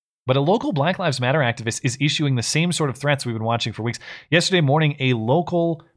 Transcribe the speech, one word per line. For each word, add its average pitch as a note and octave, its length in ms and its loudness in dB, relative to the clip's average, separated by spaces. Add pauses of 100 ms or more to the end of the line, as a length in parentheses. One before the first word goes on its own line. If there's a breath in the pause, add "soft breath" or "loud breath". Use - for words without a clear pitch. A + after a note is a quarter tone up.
(280)
But C3 100 2
a C#3 40 4
local A3+ 320 2
Black E3 260 0
Lives D#3+ 200 -2
Matter C3 200 2
activist A#2 440 -2
is A#2 160 -2
issuing C#3+ 360 0
the A#2 80 0
same E3+ 280 0
sort D3+ 200 -2
of A#2 60 -12
threats C#3+ 280 -2
we've A#2+ 100 -4
been A2 80 -4
watching A#2 300 -2
for - 80 -8
weeks. A#2 160 -4 (320 loud breath)
Yesterday F3 320 4
morning, D3 380 2
a C3 140 2
local E3 720 0 (140)